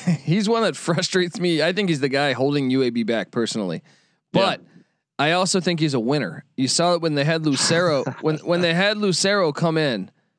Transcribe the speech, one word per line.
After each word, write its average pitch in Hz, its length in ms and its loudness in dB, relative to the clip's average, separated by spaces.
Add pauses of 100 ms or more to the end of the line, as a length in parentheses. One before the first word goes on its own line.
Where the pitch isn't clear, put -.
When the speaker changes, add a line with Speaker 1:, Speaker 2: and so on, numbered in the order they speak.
(240)
Speaker 1:
he's 196 260 0
one 226 140 2
that 165 120 0
frustrates 175 640 -2
me. 170 240 2
I 170 80 2
think 190 160 0
he's 151 140 0
the 139 80 0
guy 135 240 2
holding 135 360 0
U 131 140 2
A 123 60 2
B 117 140 -2
back 110 280 -2
personally, 101 500 -4 (520)
Speaker 2:
Yeah. - 240 2
Speaker 1:
but - 40 -20 (580)
I 151 140 2
also 185 260 0
think 170 200 -2
he's 151 140 0
a 131 60 0
winner. 113 460 -4 (120)
You 131 100 0
saw 170 280 2
it 170 80 -2
when 160 100 0
they 143 100 0
had 160 220 0
Lucero, 156 580 2
Speaker 2:
<laughs> 131 180 -8
Speaker 1:
when, 156 160 0
when 175 240 -2
they 165 120 0
had 202 240 0
Lucero 196 540 0
come 160 260 0
in, 120 320 -2 (300)